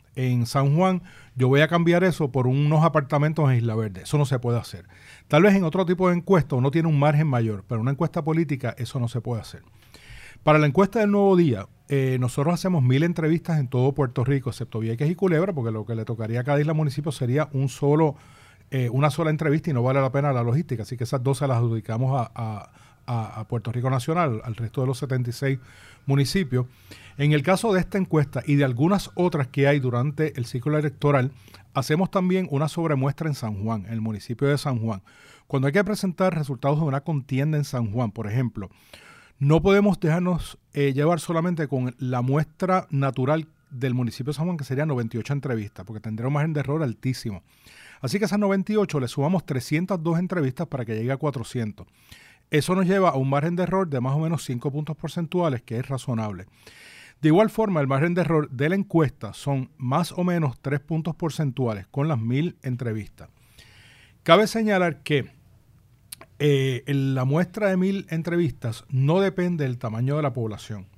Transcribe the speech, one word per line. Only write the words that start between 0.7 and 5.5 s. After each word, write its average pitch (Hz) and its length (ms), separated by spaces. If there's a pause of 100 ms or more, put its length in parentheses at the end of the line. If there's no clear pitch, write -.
Juan, 180 260 (320)
yo 123 140
voy 139 140
a 156 60
cambiar 170 360
eso 156 260
por 127 160
unos 147 380
apartamentos 151 640
en 127 60
Isla 117 180
Verde". 104 280
Eso - 160
no 147 60
se 127 140
puede 120 220
hacer. - 260 (400)
Tal 151 160
vez 196 140